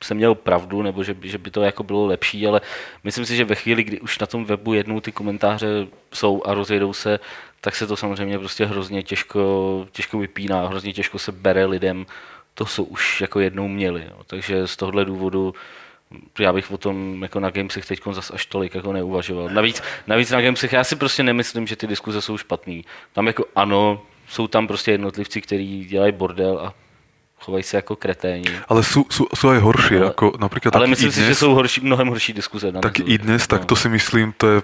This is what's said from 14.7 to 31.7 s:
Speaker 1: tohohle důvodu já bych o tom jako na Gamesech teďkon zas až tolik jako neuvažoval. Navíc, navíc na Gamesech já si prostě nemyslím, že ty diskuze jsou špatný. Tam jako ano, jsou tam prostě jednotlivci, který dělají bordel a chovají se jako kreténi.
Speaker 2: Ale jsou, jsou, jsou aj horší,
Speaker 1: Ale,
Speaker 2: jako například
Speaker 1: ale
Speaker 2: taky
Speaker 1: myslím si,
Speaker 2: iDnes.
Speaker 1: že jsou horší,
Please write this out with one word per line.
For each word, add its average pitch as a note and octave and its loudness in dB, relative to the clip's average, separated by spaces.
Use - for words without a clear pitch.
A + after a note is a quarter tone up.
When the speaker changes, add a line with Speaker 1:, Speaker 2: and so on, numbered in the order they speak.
Speaker 1:
tohohle G2 0
důvodu F#2+ -2
já G2 4
bych F#2+ -4
o G2 -6
tom F#2+ -6
jako F#2 -6
na F#2+ -2
Gamesech G2 -6
teďkon G2 -6
zas F#2 -10
až - -8
tolik F#2+ -4
jako F#2+ -6
neuvažoval. F2+ -4
Navíc, G#2+ 0
navíc A2+ 2
na B2 4
Gamesech B2 2
já B2+ 4
si - -2
prostě C#3 0
nemyslím, A#2+ 0
že G#2+ -8
ty A2+ -6
diskuze G#2 -4
jsou G#2+ -6
špatný. E2+ -8
Tam G#2+ -2
jako A2+ 0
ano, G2+ 4
jsou A2+ -4
tam A2 2
prostě G#2 -2
jednotlivci, G2+ -2
který G2 -6
dělají G2 2
bordel F#2 -2
a F2+ -8
chovají F#2+ -4
se - -4
jako G2+ -4
kreténi. F2+ -4
Speaker 2:
Ale A2+ 6
jsou, C#3+ 4
jsou, - 2
jsou - 4
aj B2+ 8
horší, G#2 6
Speaker 1:
Ale, F#2 6
Speaker 2:
jako G#2 4
například G#2 2
Speaker 1:
ale A2+ 6
Speaker 2:
taky B2+ 6
Speaker 1:
myslím A#2+ 4
si, G2+ 0
Speaker 2:
iDnes. G#2+ 6
Speaker 1:
že C3+ 4
jsou C#3+ 6
horší, B2+ 4